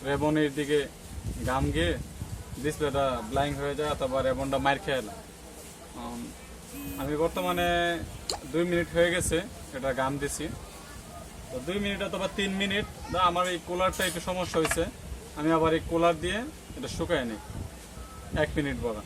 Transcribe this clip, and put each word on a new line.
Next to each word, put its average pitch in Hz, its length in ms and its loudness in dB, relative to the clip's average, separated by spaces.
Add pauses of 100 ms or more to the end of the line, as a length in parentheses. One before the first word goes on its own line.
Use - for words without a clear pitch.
রেবন 147 360 4
এই 151 60 4 (100)
দিকে 143 300 2 (580)
গাম 135 240 2
গিয়ে 165 220 2 (680)
ডিসপ্লেটা 139 680 0
ব্ল্যাঙ্ক 139 280 2
হয়ে 143 160 -2
যায় 147 220 0
অথবা 135 260 0
রেবনটা 135 360 2
মার 135 260 4
খেয়ে 135 220 0
নেয়। - 140 -10 (760)
উম, 120 260 -8 (760)
আমি 143 160 0
বর্তমানে 175 520 2 (840)
দুই 165 180 4
মিনিট 170 260 2
হয়ে 170 180 8
গেছে 170 220 2 (400)
এটা 131 160 0
গাম 135 260 0
দিছি, 143 300 -2 (1000)
তো - 60 -4 (100)
দুই 190 180 0
মিনিট 196 240 -2
অথবা 190 280 0
তিন 196 140 2 (120)
মিনিট, 202 240 2 (260)
না, 170 60 2
আমার 180 300 6
এই 180 180 0
কুলারটা 185 420 2
একটু 165 120 -2
সমস্যা 180 400 -2
হয়েছে, 165 240 4 (540)
আমি 151 200 4
আবার 160 160 6
এই 160 160 2
কুলার 165 300 6
দিয়ে 180 180 0 (380)
এটা - 200 -6
শুকায় 160 340 2
নিই 107 100 -6 (1000)
এক 151 140 4
মিনিট 143 280 0
পরে। 110 220 -2